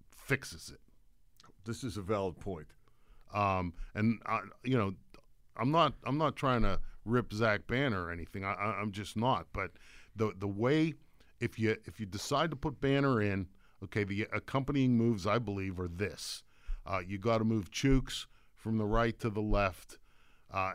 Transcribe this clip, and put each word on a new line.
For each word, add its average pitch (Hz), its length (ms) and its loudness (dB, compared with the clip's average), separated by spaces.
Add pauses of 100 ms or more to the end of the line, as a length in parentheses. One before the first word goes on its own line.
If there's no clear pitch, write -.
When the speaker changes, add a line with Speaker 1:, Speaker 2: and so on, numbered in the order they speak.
(100)
Speaker 1:
fixes - 600 -6
it. 135 100 -20 (840)
Speaker 2:
This 113 200 -8
is 104 120 -6
a 104 60 -6
valid 95 380 -2
point. 85 260 -8 (640)
Speaker 1:
Um, 95 420 0 (200)
and 107 320 2
I, 110 140 0 (240)
you 127 120 2
know, 98 180 0 (640)
I'm 120 140 0
not, 156 320 4
I'm 135 160 -2
not 147 160 0
trying 127 280 2
to 101 180 6 (240)
rip 117 280 0
Zach 104 360 0
Banner 117 380 0
or 85 40 -8
anything. 85 340 -8
I, 98 100 -2
I, 98 260 -2
I'm 107 100 -2
just 98 260 -8
not. 107 360 0
But 98 180 -6 (460)
the, 107 200 0
the 98 120 -6
way, 135 460 2 (440)
if - 220 -4
you, 110 240 4
if - 160 -14
you 110 60 -4
decide 143 440 0
to 151 60 -6
put 139 240 -4
Banner 139 420 4
in, 98 240 0 (380)
okay, 104 200 0
the 101 280 -2
accompanying 131 640 2
moves, 113 300 2
I 107 120 2
believe, 98 400 -4
are 92 100 -4
this. 87 540 -6 (420)
Uh, 95 220 -2
you 98 120 -6
gotta 113 260 2
move 110 260 0
Chooks - 560 2 (280)
from 113 220 -4
the 110 80 0
right 113 360 2
to 120 100 0
the 104 100 -2
left, 101 580 0 (540)
uh, 95 220 0